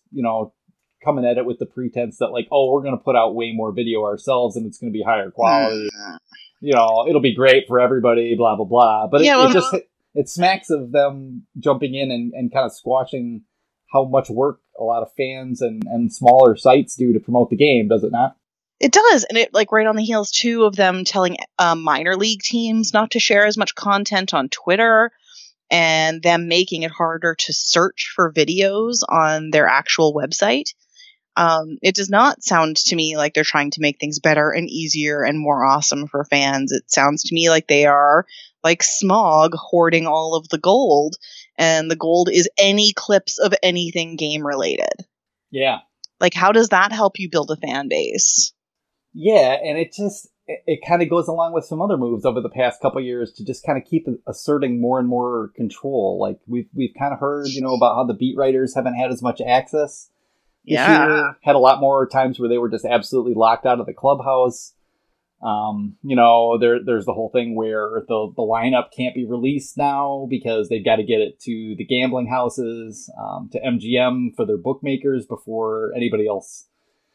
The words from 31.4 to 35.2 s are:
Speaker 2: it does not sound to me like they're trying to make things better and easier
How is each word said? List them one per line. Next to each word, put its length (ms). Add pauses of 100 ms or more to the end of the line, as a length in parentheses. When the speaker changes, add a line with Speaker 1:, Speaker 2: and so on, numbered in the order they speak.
Speaker 2:
it 140
does 160
not 320
sound 340
to 200
me 200
like 180
they're 100
trying 280
to 80
make 200
things 180
better 320
and 180
easier 540